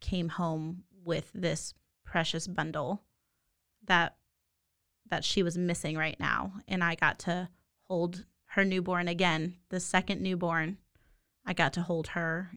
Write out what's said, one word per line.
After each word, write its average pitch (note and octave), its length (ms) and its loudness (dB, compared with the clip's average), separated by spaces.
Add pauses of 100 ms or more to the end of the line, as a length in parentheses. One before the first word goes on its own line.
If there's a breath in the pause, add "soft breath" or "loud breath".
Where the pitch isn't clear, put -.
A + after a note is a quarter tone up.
came F3 280 -2
home E3 560 -4 (200)
with E3+ 300 -4
this E3 400 -4 (300)
precious E3 420 -2
bundle D#3+ 560 -4 (840)
that, E3+ 300 4 (920)
that - 160 0
she - 180 2
was E3+ 140 0
missing E3+ 400 0
right D#3 240 0
now. E3+ 320 0 (160)
And F3+ 160 0
I E3+ 100 2
got - 260 2
to F3+ 280 -2 (360)
hold F3+ 400 -2 (220)
her G3 180 4
newborn F3+ 440 2
again, E3+ 480 2 (140)
the F#3 100 -4
second F#3 400 0
newborn. F3 560 0 (680)
I F#3 80 -4
got E3 200 4
to F3 80 0
hold E3 260 -2
her E3+ 480 -2